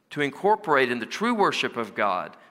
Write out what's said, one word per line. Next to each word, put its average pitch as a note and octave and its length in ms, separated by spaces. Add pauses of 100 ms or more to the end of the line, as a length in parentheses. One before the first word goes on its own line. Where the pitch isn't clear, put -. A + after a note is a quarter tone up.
to D3 120
incorporate C#3+ 680
in A#2+ 100
the A2 60
true A#3 280
worship E3+ 420
of A2 200
God, F2+ 420 (140)